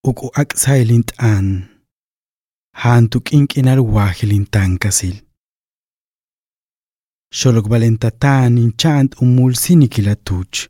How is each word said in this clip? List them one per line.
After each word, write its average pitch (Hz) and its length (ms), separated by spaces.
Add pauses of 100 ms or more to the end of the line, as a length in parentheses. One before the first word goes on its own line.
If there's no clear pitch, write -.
Uk'u 127 240 (100)
ak'saylin 123 640
t'an. 107 440 (1300)
Han 120 340
tuk'inkinal 135 720
wajilin 101 640
tankasil. 95 720 (2250)
Xolokbalentatani 120 1300 (140)
chant 143 400
umulsinik 127 800
ilatuch. 101 600 (120)